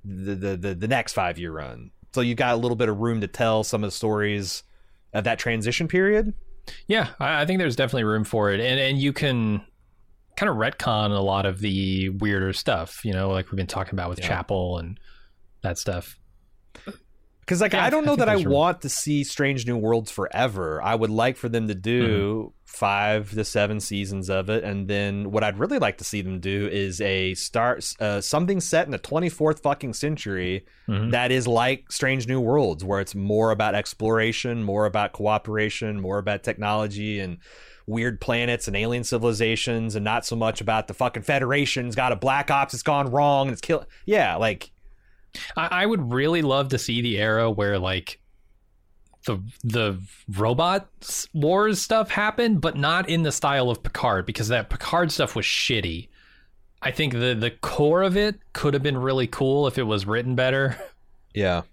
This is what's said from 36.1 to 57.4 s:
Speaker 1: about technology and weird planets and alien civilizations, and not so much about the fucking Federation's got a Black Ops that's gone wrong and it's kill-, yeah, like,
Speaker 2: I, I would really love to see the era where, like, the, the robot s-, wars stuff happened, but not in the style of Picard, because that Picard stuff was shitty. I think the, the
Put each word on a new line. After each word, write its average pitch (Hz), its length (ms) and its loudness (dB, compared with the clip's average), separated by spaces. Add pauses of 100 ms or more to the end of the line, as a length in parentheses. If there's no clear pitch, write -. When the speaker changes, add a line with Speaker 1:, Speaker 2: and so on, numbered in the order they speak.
Speaker 1:
about 101 240 -2
technology 104 800 -2
and 87 180 -8 (480)
weird 117 340 -2
planets 120 460 0
and 98 100 -4
alien 117 280 0
civilizations, 113 880 0
and 104 100 -2
not 110 220 0
so 117 80 -4
much 113 260 0
about 110 280 0
the 104 60 -10
fucking 117 280 -2
Federation's 131 720 0
got 127 160 2
a 113 60 2
Black 139 340 0
Ops 139 220 4
that's 123 100 -8
gone 143 300 2
wrong 139 340 4
and 131 60 -2
it's - 80 -8
kill-, - 260 -2 (180)
yeah, 156 300 4
like, 101 380 -2 (840)
Speaker 2:
I, 180 260 0
I 208 40 4
would 165 260 0
really 160 300 2
love 135 280 2
to 127 80 0
see 117 240 -2
the 113 160 0
era 110 320 4
where, 101 280 0
like, 92 420 -2 (1080)
the, 98 160 -2 (220)
the 107 360 0 (360)
robot 160 520 2 (140)
s-, - 320 -8
wars 185 480 4
stuff 220 280 2
happened, 214 520 2
but 156 140 0
not 160 320 2
in 165 140 2
the 151 100 2
style 139 380 2
of 113 120 -2
Picard, 98 420 0
because 107 240 -4
that 113 220 0
Picard 170 420 0
stuff 135 240 -2
was 104 80 0
shitty. 92 640 -2 (720)
I 135 100 -2
think 143 220 0
the, 123 260 0
the 117 120 0